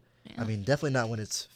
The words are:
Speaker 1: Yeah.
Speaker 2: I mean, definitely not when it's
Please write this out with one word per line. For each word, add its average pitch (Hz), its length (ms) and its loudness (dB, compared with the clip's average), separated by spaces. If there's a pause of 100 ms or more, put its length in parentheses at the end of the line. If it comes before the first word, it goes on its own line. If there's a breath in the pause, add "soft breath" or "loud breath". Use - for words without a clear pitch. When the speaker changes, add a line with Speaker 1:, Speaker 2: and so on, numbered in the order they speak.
(240 soft breath)
Speaker 1:
Yeah. - 180 -6
Speaker 2:
I 113 40 0
mean, 107 180 0
definitely 143 280 2
not 120 180 4
when 117 100 -2
it's - 360 -6